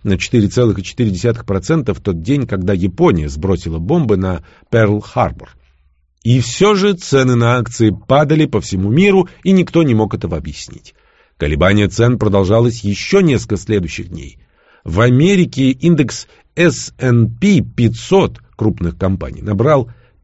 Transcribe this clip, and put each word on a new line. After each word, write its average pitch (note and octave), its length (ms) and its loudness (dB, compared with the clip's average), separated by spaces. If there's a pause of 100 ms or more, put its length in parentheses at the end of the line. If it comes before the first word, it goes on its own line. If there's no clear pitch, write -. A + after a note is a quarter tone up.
на G2 160 0
четыре G#2+ 280 0
целых G2 360 0
четыре A#2 260 -4
десятых G#2 380 -4
процента G#2 480 -2
в - 60 -14
тот E2+ 200 -4
день, C3 240 -2
когда G2 280 -2
Япония F#2 560 0
сбросила E2 500 -4
бомбы A2 360 0
на F#2 280 -4 (260)
Пёрл-Харбор. G#2 840 -2 (640)
И B2 200 2
всё G3+ 340 2
же G3 200 0
цены C3 400 0
на A#2 200 2
акции A2+ 360 0
падали D3 540 2
по A2+ 140 -2
всему F#2+ 320 -4
миру, F#3 380 4 (160)
и F#3+ 80 4
никто E3+ 300 2
не B2+ 120 2
мог A2 180 0
этого F2 220 -6
объяснить. - 580 -14 (440)
Колебание F2+ 500 2
цен A#2 320 0
продолжалось G#2+ 600 0
ещё G#2 400 0
несколько B2 340 0
следующих F2+ 540 -4
дней. C#2+ 280 -16 (460)
В E2 160 -2
Америке C3+ 720 2
индекс D3 560 -2 (300)
S E3 420 0
and A#2+ 300 2 (100)
P F#3+ 220 2
пятьсот B2 760 0 (180)
крупных F2+ 400 -2
компаний F2 440 -6
набрал A#2 520 0 (300)